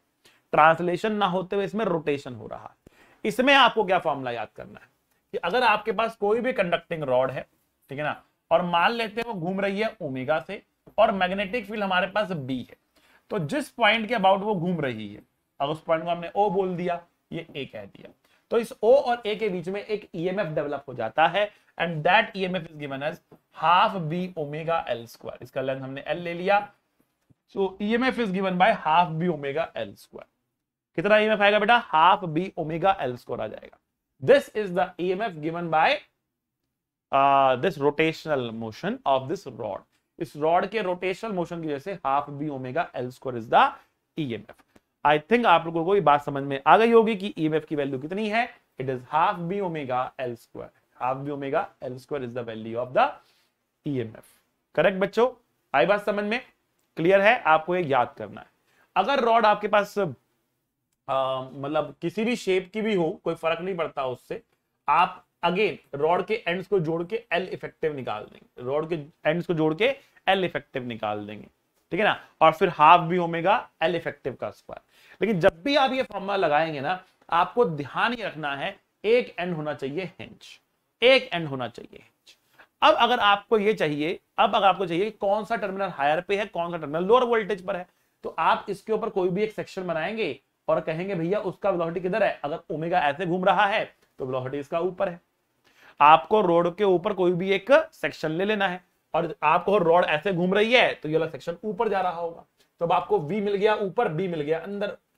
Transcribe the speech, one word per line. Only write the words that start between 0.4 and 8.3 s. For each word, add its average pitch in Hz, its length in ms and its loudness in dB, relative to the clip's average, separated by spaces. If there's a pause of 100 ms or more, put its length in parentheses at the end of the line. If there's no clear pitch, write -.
ट्रांसलेशन 165 600 4
ना 208 140 0
होते 180 300 -4
हुए 202 80 0
इसमें 202 200 -4
रोटेशन 151 500 -2
हो 107 120 -14
रहा - 180 -14
है। - 360 -20 (240)
इसमें 254 300 2
आपको 233 300 6
क्या 180 140 2
फॉर्मूला 135 320 -4
याद 113 260 -8
करना - 240 -18
है - 80 -20 (460)
कि - 40 -6
अगर 190 240 0
आपके 220 300 0
पास 220 240 -4
कोई 208 240 0
भी 175 120 -2
कंडक्टिंग 175 500 -4
रॉड 131 280 2
है, 139 160 -10 (440)
ठीक 135 80 -10
है 151 60 -6
ना, 131 180 -6 (280)